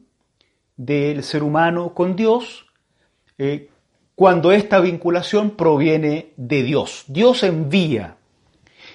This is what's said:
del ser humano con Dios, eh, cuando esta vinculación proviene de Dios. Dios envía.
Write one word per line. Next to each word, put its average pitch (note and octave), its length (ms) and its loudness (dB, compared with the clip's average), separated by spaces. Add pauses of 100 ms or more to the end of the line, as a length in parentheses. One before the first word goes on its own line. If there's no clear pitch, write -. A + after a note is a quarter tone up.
(760)
del C#3+ 480 -4
ser D3+ 180 -4
humano E3+ 520 -2
con F3+ 200 -2
Dios, A3 520 -2 (720)
eh, C#3+ 320 -6 (440)
cuando F3+ 380 4
esta G3+ 260 2
vinculación F3 720 0
proviene D#3 840 0
de C3 260 -2
Dios. - 460 -4
Dios A3+ 340 2
envía. D#3 760 -2 (760)